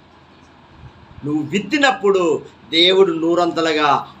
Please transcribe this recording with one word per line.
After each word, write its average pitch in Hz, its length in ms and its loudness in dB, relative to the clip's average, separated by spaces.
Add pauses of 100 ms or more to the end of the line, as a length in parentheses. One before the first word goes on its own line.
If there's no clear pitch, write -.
(1300)
నువ్వు 147 180 -4
విత్తినప్పుడు 196 1000 0 (280)
దేవుడు 180 420 4
నూరంతలుగా 160 1080 0